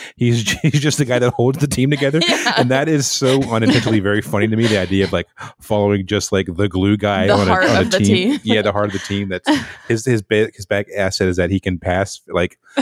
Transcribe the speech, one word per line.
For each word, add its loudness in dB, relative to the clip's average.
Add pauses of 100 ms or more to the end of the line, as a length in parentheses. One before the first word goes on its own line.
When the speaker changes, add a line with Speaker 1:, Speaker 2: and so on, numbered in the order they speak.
(160)
Speaker 1:
he's, 0
<laughs> -4
he's 2
just -2
the 2
guy 0
that 2
holds 0
the 0
team 0
together. 0
Speaker 2:
<laughs> 0
Yeah. 0
Speaker 1:
And 2
that 0
is 0
so 2 (100)
unintentionally 2
very 0
funny -2
to 0
me, 0
the 2
idea 0
of, -6
like, -4 (320)
following 0
just, -4
like, 0
the -2
glue 2
guy 0
Speaker 2:
The 4
Speaker 1:
on 2
a, 2
Speaker 2:
heart 2
Speaker 1:
on 2
a 2
Speaker 2:
of 0
the 0
Speaker 1:
team. 2
Speaker 2:
team. -4
Speaker 1:
Yeah, 2
the 0
heart -2
of -6
the -6
team. -6
That's -4 (200)
Speaker 2:
<laughs> -20
Speaker 1:
his, -2
his 2
ba-, 0
his -12
back -2
asset 0
is -2
that 0
he 0
can -4
pass. -4
Like, -4 (240)